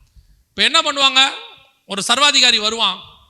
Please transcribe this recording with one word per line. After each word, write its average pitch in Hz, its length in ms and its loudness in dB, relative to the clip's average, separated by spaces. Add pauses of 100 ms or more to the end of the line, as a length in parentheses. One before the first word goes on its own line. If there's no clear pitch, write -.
(480)
இப்ப - 140 -4
என்ன 269 180 2
பண்ணுவாங்க? 277 500 0 (560)
ஒரு 190 160 -8
சர்வாதிகாரி 254 560 2
வருவான், 214 420 -4 (300)